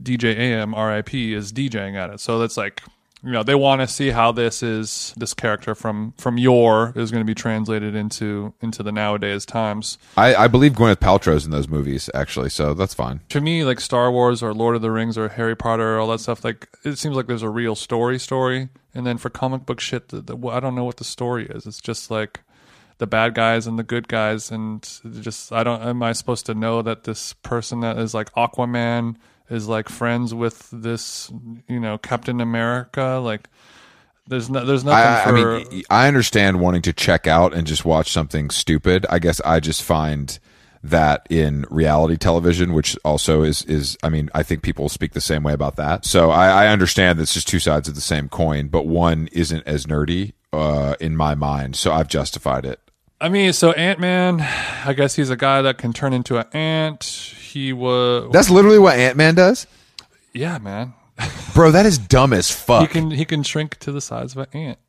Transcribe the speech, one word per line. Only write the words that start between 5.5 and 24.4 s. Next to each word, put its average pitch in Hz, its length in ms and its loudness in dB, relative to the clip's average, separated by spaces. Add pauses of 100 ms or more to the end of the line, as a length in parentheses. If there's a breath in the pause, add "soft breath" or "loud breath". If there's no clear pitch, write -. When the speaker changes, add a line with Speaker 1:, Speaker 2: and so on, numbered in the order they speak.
Speaker 1:
from, 107 420 -8
from 120 220 -4
yore 117 580 4
is 113 140 -4
gonna 117 160 -2
be 110 80 -2
translated 107 600 -4
into, 104 680 -6
into 113 200 -8
the 104 100 -8
nowadays 104 520 -2
times. 110 540 -6 (180 soft breath)
Speaker 2:
I, 120 180 8
I 107 140 6
believe 127 240 6
Gwyneth 110 280 4
Paltrow's 90 440 2
in 78 60 -8
those 71 180 -4
movies, 71 460 -4
actually, 67 340 -4
so 73 240 -2
that's 95 220 -4
fine. 65 340 -8
Speaker 1:
To 143 140 -4
me, 160 200 -2
like, 131 160 -2
Star 123 320 0
Wars 123 320 0
or 110 120 -4
Lord 117 200 0
of 113 60 -2
the 110 100 -2
Rings 113 280 -2
or 110 100 -4
Harry 113 260 -4
Potter 113 420 -2
or - 20 0
all 110 100 -2
that 113 120 -4
stuff, 117 260 -8
like, - 240 -10 (120)
it 147 140 -8
seems 147 180 -6
like 127 120 -4
there's 117 160 -6
a 110 80 -4
real 113 240 -4
story 120 440 -2
story. 131 520 -4 (240)
And 123 120 -8
then 120 120 -4
for 123 100 -8
comic 131 380 -6
book 123 140 -6
shit, - 280 -8
the, - 140 -14
the, 120 260 -12
I 117 100 -6
don't 127 160 -4
know 123 100 -4
what 120 120 -8
the - 80 -16
story 120 420 -6
is. 113 200 -14
It's 107 160 -16
just, - 280 -10
like, 107 300 -6 (560 soft breath)
the 113 100 -6
bad 113 280 2
guys 113 320 0
and 113 120 -6
the 113 60 -4
good 117 240 -6
guys, 110 420 -4